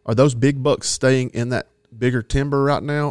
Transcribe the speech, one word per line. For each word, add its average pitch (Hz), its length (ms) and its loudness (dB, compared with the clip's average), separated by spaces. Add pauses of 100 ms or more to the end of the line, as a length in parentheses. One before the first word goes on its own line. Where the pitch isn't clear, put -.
Are 113 80 -2
those 131 220 4
big 135 260 0
bucks 135 260 0
staying 131 440 0
in 120 180 -4
that 123 180 -4 (300)
bigger 123 240 0
timber 139 420 0
right 143 200 0
now, 147 280 -2